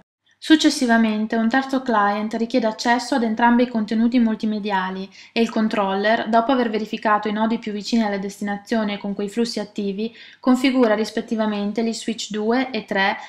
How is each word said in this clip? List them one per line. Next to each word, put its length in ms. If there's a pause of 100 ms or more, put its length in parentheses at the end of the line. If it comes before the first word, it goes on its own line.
(440)
Successivamente 920
un 120
terzo 360
client 500
richiede 320
accesso 480
ad 80
entrambi 400
i 60
contenuti 500
multimediali 920 (240)
e 80
il 120
controller, 800
dopo 220
aver 200
verificato 560
i 40
nodi 280
più 120
vicini 300
alla 160
destinazione 800
con 160
quei 160
flussi 300
attivi, 520 (280)
configura 560
rispettivamente 880
gli 100
switch 380
due 400
e 140
tre 320 (120)